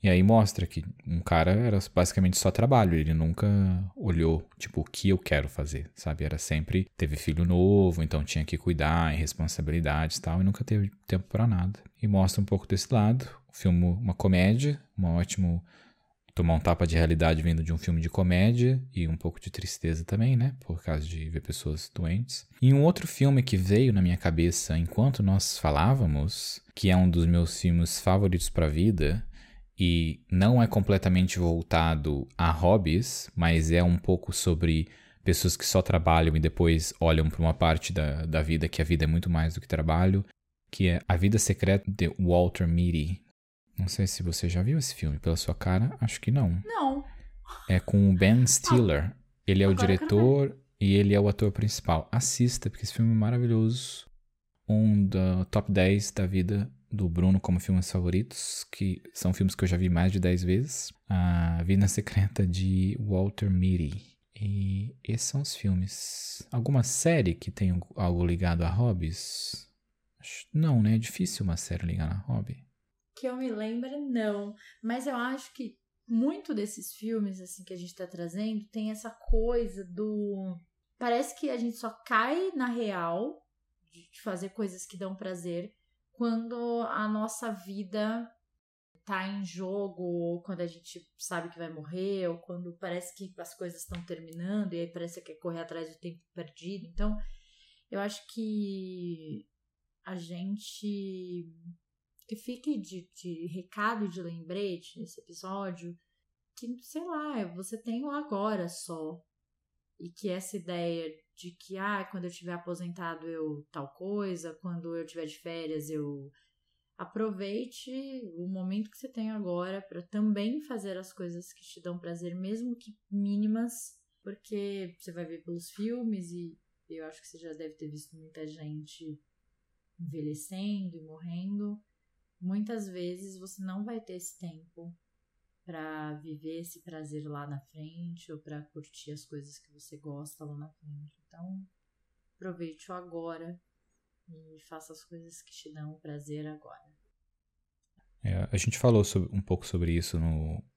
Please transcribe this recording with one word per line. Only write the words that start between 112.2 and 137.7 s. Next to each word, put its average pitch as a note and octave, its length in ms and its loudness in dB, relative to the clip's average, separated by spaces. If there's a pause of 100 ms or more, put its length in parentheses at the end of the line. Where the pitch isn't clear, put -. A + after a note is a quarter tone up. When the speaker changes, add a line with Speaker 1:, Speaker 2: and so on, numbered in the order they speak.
Speaker 2:
eu F3 60 -8
tiver F3 220 -14
aposentado F3 760 -10
eu D#3 420 -8
tal C#3 240 -12
coisa, F#3 680 -8
quando E3+ 360 -10
eu E3 100 -8
tiver E3 200 -12
de D3+ 120 -16
férias D#3 500 -10
eu C#3+ 420 -10 (640)
aproveite G#3+ 920 -8 (460)
o F3 120 -10
momento F#3+ 420 -6
que - 60 -20
você C4 120 -16
tem A3 220 -8
agora F#3+ 520 -6
pra F3 200 -16
também G#3+ 580 -2
fazer G3+ 360 -10
as F#3 160 -14
coisas F3 400 -12
que - 100 -20
te - 180 -20
dão F3 180 -10
prazer, E3+ 360 -10
mesmo A3+ 420 -8
que G#3+ 200 -20 (140)
mínimas, G#3+ 840 -2 (260)
porque G3+ 760 -10
você - 140 -18
vai E3+ 120 -10
ver D#3+ 200 -14
pelos E3+ 260 -12
filmes, G#3+ 600 -6
e E3+ 280 -14 (300)
eu D#3+ 180 -14
acho D#3 140 -18
que - 80 -20
você E3+ 100 -20
já D#3+ 140 -16
deve D#3 220 -14
ter D#3 140 -14
visto D3+ 280 -18
muita D#3+ 300 -16
gente D3+ 760 -14 (800)
envelhecendo E3+ 960 -8
e D#3+ 60 -18
morrendo. F3+ 800 -8 (600)
Muitas G#3 480 -6
vezes F3+ 500 -10
você F#3+ 240 -16
não F#3+ 220 -8
vai A3+ 160 -10
ter G3 140 -16
esse - 240 -14
tempo E3 540 -18 (720)
pra D#3 520 -12
viver D#3+ 440 -12
esse - 220 -18
prazer D3+ 440 -14
lá D3 200 -12
na C#3+ 120 -10
frente E3 720 -16